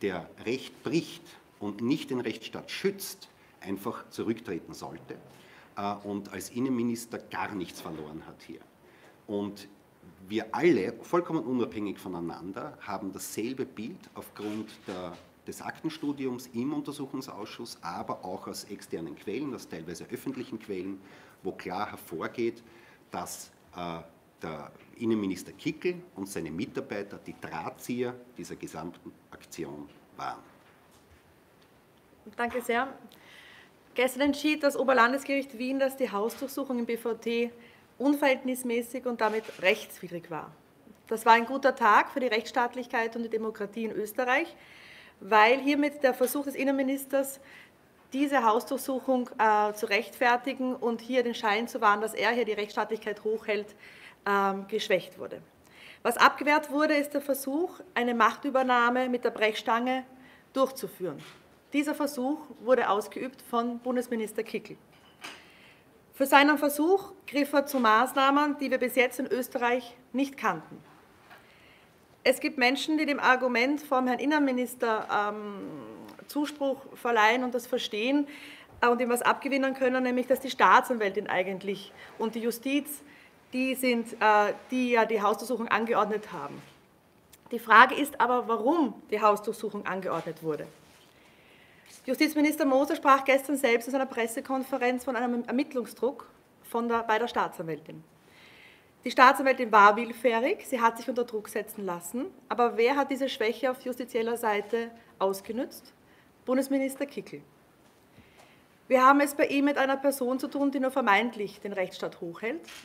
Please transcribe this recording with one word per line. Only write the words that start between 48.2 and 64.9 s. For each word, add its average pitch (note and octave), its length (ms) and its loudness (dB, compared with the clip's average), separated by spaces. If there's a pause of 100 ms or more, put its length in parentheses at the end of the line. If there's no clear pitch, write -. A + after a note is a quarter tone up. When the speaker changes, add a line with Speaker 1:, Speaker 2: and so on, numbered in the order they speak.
Speaker 2:
Hausdurchsuchung, B3 960 0
äh, G#3+ 360 4
zu G#3+ 120 -4
rechtfertigen A#3+ 880 0
und A3+ 260 -2
hier B3 220 0
den A#3 120 -2
Schein A3 340 0
zu B3+ 120 -8
wahren, G#3 200 4
dass G#3+ 140 -4
er G#3 180 2
hier A#3+ 120 0
die G#3+ 80 -2
Rechtsstaatlichkeit G#3+ 720 -4
hochhält, G#3+ 540 -4 (480)
ähm, G3 440 0
geschwächt G3+ 500 -2
wurde. - 240 -12 (640)
Was A#3 120 0
abgewehrt D4 540 4
wurde, D4+ 240 2
ist D4 160 0
der C#4+ 100 -2
Versuch, C#4 600 -4 (140)
eine A#3+ 200 0
Machtübernahme B3 960 2
mit B3 160 -2
der A#3 60 2
Brechstange A#3 720 0 (480)
durchzuführen. F#3 640 -2 (540)
Dieser C#4+ 220 0
Versuch C#4+ 440 -2 (220)
wurde A#3+ 280 4
ausgeübt G#3 540 -4
von A#3+ 380 -2
Bundesminister A#3 640 -4
Kickl. - 320 -10 (1400)